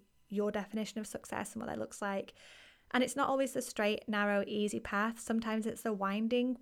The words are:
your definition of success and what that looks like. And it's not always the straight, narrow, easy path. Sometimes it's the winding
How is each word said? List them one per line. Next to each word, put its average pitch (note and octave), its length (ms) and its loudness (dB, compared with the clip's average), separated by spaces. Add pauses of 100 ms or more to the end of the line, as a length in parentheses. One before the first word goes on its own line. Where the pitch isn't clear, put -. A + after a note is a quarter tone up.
(280)
your G#3 220 0
definition G#3 480 -4
of G#3+ 80 -6
success - 460 -6
and A3 100 -8
what - 60 -6
that - 100 -4
looks - 240 -8
like. G3 320 -4 (580)
And B3 120 4
it's C4 100 -2
not C#4 140 2
always C4+ 240 2
the B3 100 0
straight, - 460 0
narrow, G#3 400 4
easy G#3 320 0
path. A3+ 400 0
Sometimes A3+ 440 0
it's - 180 -4
the A3+ 100 0
winding A3+ 680 2